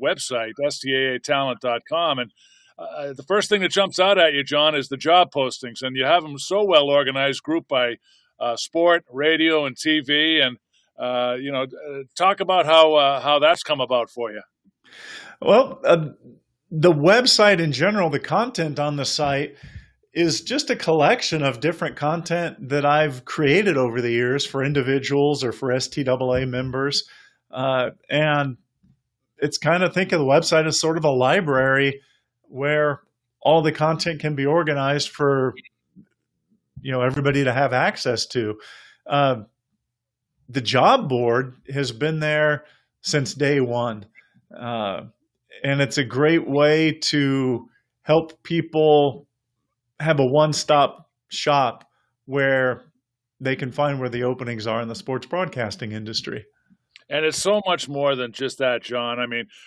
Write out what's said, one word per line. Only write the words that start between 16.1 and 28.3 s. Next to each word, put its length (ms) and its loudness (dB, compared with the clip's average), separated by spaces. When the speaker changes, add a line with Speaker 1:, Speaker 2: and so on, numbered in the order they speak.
Speaker 2:
the 220 4
website 680 4
in 100 0
general, 380 0
the 100 -2
content 600 -2
on 180 -2
the 80 -4
site 500 -2
is 280 0
just 300 -4
a 40 -2
collection 680 2
of 160 -2
different 360 -4
content 720 -4
that 140 0
I've 400 2
created 540 2
over 240 0
the 80 -2
years 340 0
for 200 -6
individuals 800 0
or 80 -2
for 200 -4
S 160 -2
T 160 -6
double 300 0
A 140 -2
members. 600 -4
Uh, 400 -2
and 480 0